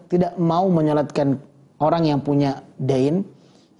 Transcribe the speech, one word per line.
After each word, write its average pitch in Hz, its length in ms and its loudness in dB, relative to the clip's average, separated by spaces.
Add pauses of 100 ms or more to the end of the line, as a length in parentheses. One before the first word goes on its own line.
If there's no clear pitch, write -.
tidak 180 320 -2
mau 170 320 0
menyolatkan 147 720 0 (400)
orang 160 240 2
yang 147 160 0
punya 143 400 0 (160)
dain, 139 480 0 (540)